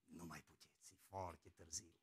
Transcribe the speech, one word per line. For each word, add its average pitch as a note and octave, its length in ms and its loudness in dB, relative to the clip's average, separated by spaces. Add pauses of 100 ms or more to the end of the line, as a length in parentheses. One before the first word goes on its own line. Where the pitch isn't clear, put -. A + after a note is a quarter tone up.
Nu E2+ 200 -4
mai D#2+ 180 0
puteți, - 500 -14
e - 40 -14 (120)
foarte F#2 400 2
târziu. E2+ 540 2